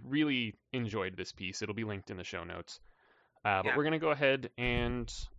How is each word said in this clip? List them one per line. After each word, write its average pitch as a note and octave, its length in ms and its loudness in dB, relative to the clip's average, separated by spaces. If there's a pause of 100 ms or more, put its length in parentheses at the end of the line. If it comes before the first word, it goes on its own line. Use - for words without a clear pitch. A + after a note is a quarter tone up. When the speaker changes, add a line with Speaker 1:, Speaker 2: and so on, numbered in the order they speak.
Speaker 1:
really C3 500 2 (180)
enjoyed G#2+ 440 -2
this F#2 160 -6
piece. F#2+ 300 -8
It'll G#2 120 -2
be A2+ 100 -2
linked G2+ 260 -6
in G2+ 60 -8
the F2 80 -8
show E2+ 200 -6
notes. F2 360 -10 (640)
Uh, G2 180 4
but G2+ 40 0
Speaker 2:
Yeah. B2 100 2
Speaker 1:
we're D3 80 4
gonna D#3+ 140 2
go D#3+ 120 2
ahead C3+ 460 4
and A#2+ 560 0 (260)